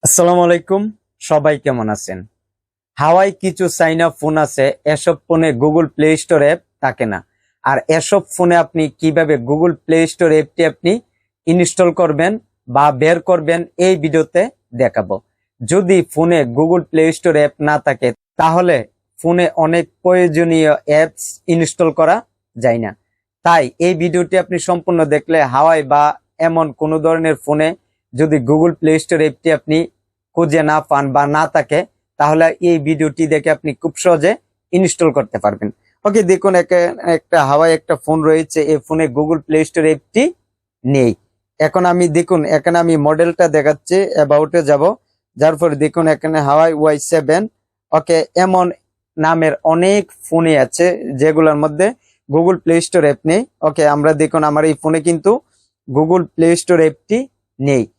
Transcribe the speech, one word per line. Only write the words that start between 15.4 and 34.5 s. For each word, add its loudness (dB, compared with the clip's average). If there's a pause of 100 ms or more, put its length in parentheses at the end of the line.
যদি 2
ফোনে 0
Google 0
Play 2
Store -2
অ্যাপ 2
না 0
থাকে, -2 (280)
তাহলে 2 (420)
ফোনে 0 (100)
অনেক 0 (180)
প্রয়োজনীয় 2 (140)
অ্যাপস 0 (220)
ইনস্টল 0
করা 2 (400)
যায় 0
না। -8 (460)
তাই 2
এই 0
ভিডিওটি -2
আপনি -4
সম্পূর্ণ -2
দেখলে -2
হাওয়াই 2
বা 0 (180)
এমন -2
কোনো -4
ধরনের 0
ফোনে -2 (460)
যদি 0
Google 0
Play 2
Store -2
অ্যাপটি 0
আপনি -2 (480)
খুঁজে 0
না 0
পান -2
বা 0
না 0
থাকে, -2 (300)
তাহলে 2 (140)
এই 2
ভিডিওটি -2
দেখে -2
আপনি -4
খুব -8
সহজে 0 (400)